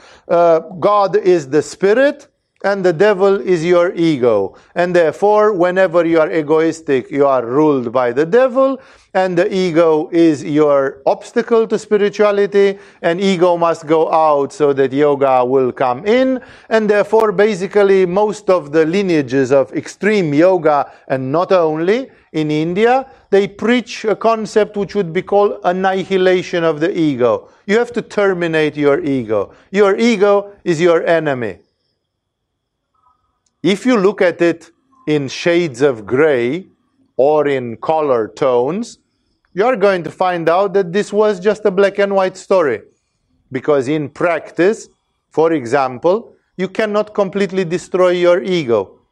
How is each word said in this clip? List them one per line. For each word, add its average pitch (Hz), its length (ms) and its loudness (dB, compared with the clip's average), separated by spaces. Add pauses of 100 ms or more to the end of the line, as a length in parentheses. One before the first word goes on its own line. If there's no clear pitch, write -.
(300)
Uh, 170 300 4 (200)
God 196 380 0
is 180 320 0
the 143 120 2
spirit, 262 680 0 (340)
and 196 220 -2
the 180 80 2
devil 196 480 2
is 175 240 0
your 175 300 2
ego. 123 600 0 (200)
And 180 200 0
therefore, 208 560 2
whenever 180 540 0
you 165 160 2
are 156 100 0
egoistic, 156 800 -2
you 143 160 2
are 127 180 0
ruled 131 460 0
by 123 220 0
the 143 120 0
devil, 262 540 0 (340)
and 185 240 -2
the 202 160 0
ego 165 600 0
is 165 280 2
your 143 640 0
obstacle 226 640 -2
to 220 100 -2
spirituality, 202 1000 0 (220)
and 170 180 -2
ego 180 380 2
must 165 300 -2
go 160 220 2
out 151 440 0
so 147 180 0
that 135 220 0
yoga 139 500 2
will 127 300 0
come 131 320 -4
in. 254 360 0 (280)
And 220 200 0
therefore, 208 440 2
basically, 196 720 2
most 196 440 -2
of 156 220 0
the 160 140 2
lineages 151 680 0
of 135 220 2
extreme 175 600 -2
yoga, 156 560 2 (200)
and 131 200 -4
not 175 220 -2
only 175 580 0 (220)
in 156 180 -4
India, 202 640 0 (200)
they 196 160 2
preach 214 580 -4
a 202 100 -2
concept 214 600 -2
which 202 180 -6
would 185 160 -4
be 180 100 -4
called 202 440 -2
annihilation 185 960 -2
of 160 160 -2
the 165 180 -2
ego. 123 520 0 (160)
You 202 120 0
have 240 160 -2
to 220 80 -4
terminate 170 760 -2
your 143 260 2
ego. 110 500 -4 (180)
Your 196 260 2
ego 202 560 2 (100)
is 170 160 -2
your 170 260 2
enemy. 135 540 -2 (2000)
If 190 220 -2
you 254 120 2
look 196 240 0
at 175 200 0
it 170 300 -2 (360)
in 147 200 -2
shades 170 540 -2
of 120 240 0
gray 131 640 0 (480)
or 147 320 2
in 123 300 -4
color 139 500 -2
tones, 135 720 -2 (560)
you 185 120 0
are 254 100 0
going 190 280 0
to - 80 -10
find 175 380 -2
out 185 240 0
that 185 180 -2
this 202 220 -4
was 214 260 0
just 202 260 -2
a 208 60 0
black 196 280 0
and 202 160 0
white 190 220 -2
story. 147 440 0 (720)
Because 131 360 0
in 151 220 -4
practice, 170 800 -2 (400)
for 160 240 0
example, 135 800 -2 (240)
you 185 100 -4
cannot 208 460 -4
completely 190 520 -2
destroy 180 460 0
your 175 300 2
ego. 123 580 -2 (120)